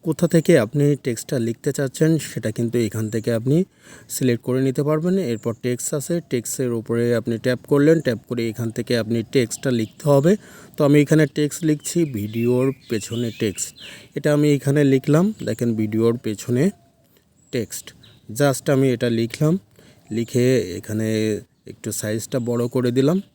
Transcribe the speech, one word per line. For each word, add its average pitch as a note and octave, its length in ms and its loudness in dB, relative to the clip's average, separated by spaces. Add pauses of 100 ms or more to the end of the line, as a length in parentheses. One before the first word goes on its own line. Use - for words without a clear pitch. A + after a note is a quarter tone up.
কোথা E3 300 0
থেকে E3+ 180 4 (120)
আপনি C#3+ 200 0 (200)
টেক্সটটা B2+ 320 -4 (100)
লিখতে A#2 300 -4
চাচ্ছেন D3 340 0 (180)
সেটা A2+ 280 -6
কিন্তু A#2 200 -2 (100)
এখান A2 260 -4
থেকে A2+ 160 -4 (100)
আপনি C3 180 0 (580)
সিলেক্ট A#2+ 320 0
করে B2+ 200 0
নিতে C3 200 -2
পারবেন। D#3+ 280 0 (160)
এরপর A2+ 220 -4 (120)
টেক্সট B2 240 -4 (100)
আছে, E3+ 160 -4 (160)
টেক্সটের B2 480 -4
উপরে A#2 240 -2 (160)
আপনি A#2 160 -2 (100)
ট্যাপ B2+ 160 0 (100)
করলেন, D3 340 6
ট্যাপ A2+ 140 -2 (100)
করে A#2+ 120 -4 (100)
এখান A2+ 260 -4
থেকে A#2+ 160 -2 (100)
আপনি A2+ 160 -2 (160)
টেক্সটটা C3 440 0
লিখতে - 340 -6
হবে। C#3+ 180 6 (440)
তো - 120 -12
আমি D3 160 6
এখানে D#3 200 4 (140)
টেক্সট D3 320 -2
লিখছি, D3+ 300 -2 (200)
ভিডিওর A#2 460 0 (240)
পেছনে A2+ 380 -4 (140)
টেক্সট, - 300 -4 (460)
এটা D3 200 0
আমি D3 100 4 (100)
এখানে C#3 240 2 (120)
লিখলাম। D3 320 4 (220)
দেখেন A#2 220 -2 (120)
ভিডিওর A2 320 2 (120)
পেছনে B2 380 -2 (880)
টেক্সট, - 320 -6 (540)
just C#3+ 260 2 (100)
আমি C3+ 200 4
এটা A#2+ 140 -2 (100)
লিখলাম, D3+ 340 0 (640)
লিখে A#2+ 320 0 (300)
এখানে G#2+ 300 -4 (640)
একটু - 180 -10 (100)
সাইজটা A2 380 -4 (120)
বড় A#2+ 140 0 (120)
করে B2 220 2
দিলাম C#3+ 200 4 (180)